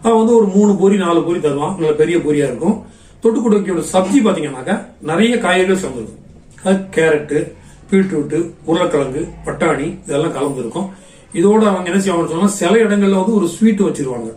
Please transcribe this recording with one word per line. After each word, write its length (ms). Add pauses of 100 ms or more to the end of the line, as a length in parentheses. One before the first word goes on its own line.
அவன் 180
வந்து 180
ஒரு 100
மூணு 300
பூரி, 200
நாலு 260
பூரி 180
தருவான், 340
நல்ல 180
பெரிய 260
பூரியா 280
இருக்கும். 300 (420)
தொட்டுக்குடிக்கையோட 640
சப்ஜி 360
பாத்தீங்கன்னாக்கா 540 (260)
நிறைய 380
காய்கறிகள் 420
சேர்ந்துருக்கும். 440 (360)
அது 180 (120)
கேரட்டு, 480 (480)
பீட்ரூட்டு, 520 (280)
உருளைக்கிழங்கு, 560 (220)
பட்டாணி 420 (140)
இதெல்லாம் 340
கலந்துருக்கும். 540 (460)
இதோட 300
அவங்க 260
என்ன 100
செய்வாங்கன்னு 340
சொன்னா, 180
சில 240
இடங்கள்ல 440
வந்து 140
ஒரு 140
ஸ்வீட் 340
வச்சிருவாங்க 540